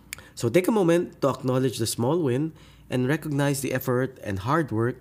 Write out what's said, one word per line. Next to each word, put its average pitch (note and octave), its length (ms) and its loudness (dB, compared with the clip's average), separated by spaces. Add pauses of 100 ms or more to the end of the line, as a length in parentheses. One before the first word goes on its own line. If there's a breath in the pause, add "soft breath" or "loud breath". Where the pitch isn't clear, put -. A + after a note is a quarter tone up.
(340 loud breath)
So - 160 -2
take F#3 180 4
a B3 60 2
moment F3 480 2
to C#3 80 2
acknowledge C3 480 0
the A2 80 -2
small B2 320 0
win D3+ 360 0 (360 loud breath)
and B2+ 180 0
recognize C#3+ 540 0
the C3 100 -4
effort B2+ 520 -2
and G2 160 -4
hard C3+ 320 0
work A2+ 300 0